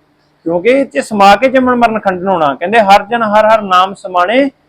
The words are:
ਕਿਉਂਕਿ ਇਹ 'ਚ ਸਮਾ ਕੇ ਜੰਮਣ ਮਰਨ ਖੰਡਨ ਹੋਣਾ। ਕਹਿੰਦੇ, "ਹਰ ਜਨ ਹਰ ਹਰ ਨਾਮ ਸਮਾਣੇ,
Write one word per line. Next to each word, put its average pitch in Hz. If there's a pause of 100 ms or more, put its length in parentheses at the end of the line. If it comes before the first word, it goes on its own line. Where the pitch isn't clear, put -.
(440)
ਕਿਉਂਕਿ 170
ਇਹ 262
'ਚ -
ਸਮਾ 202
ਕੇ 254
ਜੰਮਣ 254
ਮਰਨ 226
ਖੰਡਨ 185
ਹੋਣਾ। 160
ਕਹਿੰਦੇ, 180
"ਹਰ 202
ਜਨ 233
ਹਰ 214
ਹਰ 220
ਨਾਮ 190
ਸਮਾਣੇ, 202 (180)